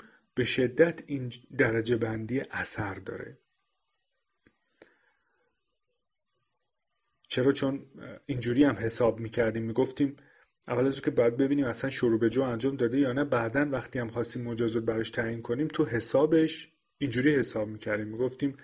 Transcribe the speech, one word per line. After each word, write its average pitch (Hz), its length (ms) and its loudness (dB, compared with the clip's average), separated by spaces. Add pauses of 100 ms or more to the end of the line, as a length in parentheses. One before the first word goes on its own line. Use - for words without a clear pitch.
(360)
به 127 80 0
شدت 135 640 2
این 127 260 -8 (240)
درجه 117 400 2
بندی 113 420 -4
اثر - 540 -4
داره. - 440 -12 (4000)
چرا؟ 127 240 2
چون 139 340 -2 (400)
اینجوری 120 380 0
هم 135 120 4
حساب 113 440 2
می‌کردیم، 113 440 -2
می‌گفتیم 131 540 0 (500)
اول 123 200 2
از 135 60 0
اون 135 80 -6
که 147 100 -2
باید 120 260 2
ببینیم 135 280 2
اصلاً 123 240 -2
شروع 113 300 2
به 113 100 4
جرم 127 200 0
انجام 123 260 -2
داده 123 240 0
یا 131 140 2
نه، 139 100 0
بعداً 131 480 0
وقتی 127 280 -6
هم 117 80 -4
خواستیم 120 360 -4
مجازات 117 400 -2
براش 113 280 -2
تعیین 117 300 -4
کنیم 131 260 -4
تو 156 180 0
حسابش 151 840 2 (260)
اینجوری 135 380 2
حساب 110 320 2
می‌کردیم، 107 400 -6
می‌گفتیم 127 560 -4